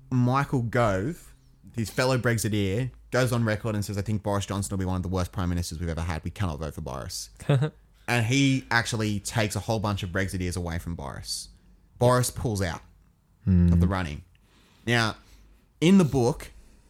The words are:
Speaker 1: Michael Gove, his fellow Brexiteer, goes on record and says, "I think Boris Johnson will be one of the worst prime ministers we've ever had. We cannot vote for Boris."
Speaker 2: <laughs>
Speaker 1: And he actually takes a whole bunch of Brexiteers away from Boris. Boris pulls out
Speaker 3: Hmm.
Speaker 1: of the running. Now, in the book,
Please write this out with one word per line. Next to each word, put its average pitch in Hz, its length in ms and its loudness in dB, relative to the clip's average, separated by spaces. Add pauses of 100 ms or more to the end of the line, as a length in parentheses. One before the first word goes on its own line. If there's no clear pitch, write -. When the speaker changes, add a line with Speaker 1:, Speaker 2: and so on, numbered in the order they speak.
(100)
Speaker 1:
Michael 127 520 2
Gove, 117 720 -2 (420)
his 113 140 -4
fellow 131 260 2
Brexiteer, 110 760 0 (200)
goes 139 220 2
on 120 120 2
record 110 300 -2
and 104 100 -2
says, 101 120 -8
"I 101 60 -2
think 107 200 -4
Boris 101 220 0
Johnson 98 260 -6
will 101 80 -4
be 95 60 -2
one 92 120 -2
of 92 60 -2
the 87 60 -6
worst 90 240 -2
prime 90 160 -2
ministers 85 320 -4
we've 85 80 -6
ever 80 140 -4
had. 82 220 -6
We 90 60 -8
cannot 82 280 -4
vote 76 160 -8
for - 80 -12
Boris." 67 480 -10 (180)
Speaker 2:
<laughs> 139 220 2 (400)
Speaker 1:
And 117 140 2
he 135 460 2
actually 110 500 0
takes 110 340 -2
a 104 60 -4
whole 110 200 -2
bunch 101 220 -2
of 98 80 -6
Brexiteers 92 460 -2
away 85 220 -4
from 85 160 -8
Boris. - 540 -10 (500)
Boris 123 320 4
pulls 104 320 -4
out 82 180 -4 (640)
Speaker 3:
Hmm. 87 260 6
Speaker 1:
of 87 100 6
the 87 60 6
running. 90 360 -2 (640)
Now, 113 300 2 (680)
in 190 160 8
the 185 80 8
book, 123 440 0 (400)